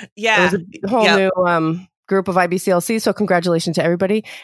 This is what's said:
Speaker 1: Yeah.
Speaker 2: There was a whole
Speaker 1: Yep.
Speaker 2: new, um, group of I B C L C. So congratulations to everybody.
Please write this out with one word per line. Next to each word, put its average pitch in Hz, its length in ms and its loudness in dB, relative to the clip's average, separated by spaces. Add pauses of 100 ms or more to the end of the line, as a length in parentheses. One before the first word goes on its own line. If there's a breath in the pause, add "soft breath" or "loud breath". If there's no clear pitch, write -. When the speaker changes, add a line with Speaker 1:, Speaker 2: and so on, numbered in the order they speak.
(160 loud breath)
Speaker 1:
Yeah. 208 340 2
Speaker 2:
There 185 100 0
was 170 80 -12 (160)
a 196 60 -4
whole 226 160 2
Speaker 1:
Yep. 175 120 4 (180)
Speaker 2:
new, 185 100 0
um, 170 420 0 (200)
group 196 200 0
of 180 100 -2
I 180 80 4
B 180 140 -2
C - 100 -4
L 175 120 2
C. 220 180 -2
So 208 120 0
congratulations 175 680 0
to 160 60 0
everybody. 185 400 0 (200 loud breath)